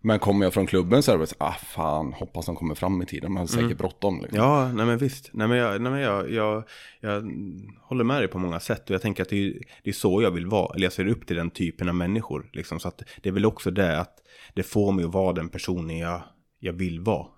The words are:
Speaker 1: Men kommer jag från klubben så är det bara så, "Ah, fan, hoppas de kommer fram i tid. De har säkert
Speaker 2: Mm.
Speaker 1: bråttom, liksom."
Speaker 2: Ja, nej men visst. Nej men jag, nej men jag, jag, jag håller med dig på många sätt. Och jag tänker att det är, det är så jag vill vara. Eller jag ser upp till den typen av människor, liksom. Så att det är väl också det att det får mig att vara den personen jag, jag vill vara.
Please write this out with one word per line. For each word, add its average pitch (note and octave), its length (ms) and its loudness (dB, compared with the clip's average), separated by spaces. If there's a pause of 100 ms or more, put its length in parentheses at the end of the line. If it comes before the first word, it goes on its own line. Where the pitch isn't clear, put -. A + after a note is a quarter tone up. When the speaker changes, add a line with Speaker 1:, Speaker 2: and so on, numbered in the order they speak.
Speaker 1:
Men G#2+ 120 4
kommer G2+ 280 4
jag F#2 80 2
från F#2+ 120 2
klubben F#2+ 360 4
så - 80 4
är G#2+ 40 8
det E2+ 40 4
bara D#2 80 2
så, - 120 -10
"Ah, D2+ 140 0
fan, D#2 600 -4
hoppas E2+ 340 -8
de E2+ 100 -4
kommer D#2+ 180 -4
fram F#2 280 0
i E2+ 40 -4
tid. - 160 -10
De F#2+ 140 -4
har F2+ 100 -2
säkert A#2 180 2
Speaker 2:
Mm. A#2 120 0
Speaker 1:
bråttom, F#2 440 -2
liksom." G#2 180 -4
Speaker 2:
Ja, C3 340 4
nej A2+ 140 2
men A#2 120 2
visst. C3+ 340 -4
Nej A2 160 0
men A#2+ 100 4
jag, G#2+ 240 2
nej B2+ 100 0
men C#3 80 -2
jag, G2+ 300 0
jag, G#2+ 340 0 (360)
jag G#2 300 -4 (520)
håller B2 220 0
med C3+ 180 2
dig F#2+ 60 0
på F#2 100 -4
många F2+ 220 -2
sätt. - 300 -6
Och G2 40 2
jag F#2 80 0
tänker G2 200 -2
att F2+ 60 -2
det G2+ 80 -2 (120)
är, - 60 -4 (280)
det G#2 80 -4
är G2 40 -4
så G2+ 280 4
jag G2 80 4
vill E2+ 160 -4
vara. G2+ 280 2
Eller F#2+ 120 0
jag F2+ 60 0
ser F#2+ 160 -2
upp A2+ 180 -2
till F2 100 -2
den E2+ 140 -2
typen F2+ 380 -4
av F2 60 0
människor, F2+ 580 -2
liksom. E2 280 -8
Så - 80 -8
att - 140 -12 (200)
det G2+ 60 0
är F#2 40 0
väl G2 140 2
också G#2 240 0
det F2 300 2
att - 180 -8 (360)
det F#2 80 -2
får G2+ 300 2
mig F#2 120 2
att E2+ 80 -2
vara F#2+ 200 2
den E2+ 160 -2
personen E2 500 -4
jag, E2+ 240 -4 (360)
jag F2 140 -6
vill F2 280 -4
vara. G2 260 0 (120)